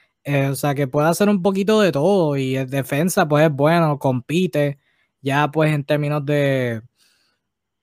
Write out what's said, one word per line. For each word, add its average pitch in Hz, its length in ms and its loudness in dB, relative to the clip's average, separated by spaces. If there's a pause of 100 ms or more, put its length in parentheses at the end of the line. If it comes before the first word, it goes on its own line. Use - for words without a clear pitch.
(240)
Eh, 139 240 0
o 139 80 -4
sea, 143 180 -2
que 139 140 -2
puede 147 200 0
hacer 185 200 2
un 208 120 0
poquito 196 400 0
de 185 120 2
todo 156 440 2
y 131 200 -2
en 131 120 -4
defensa, 147 600 -2
pues, 151 180 4
es 160 60 2
bueno, 151 460 2
compite. 143 800 -2 (420)
Ya, 143 320 0
pues, 156 200 2
en 143 120 -2
términos 147 420 -2
de 135 560 0 (1000)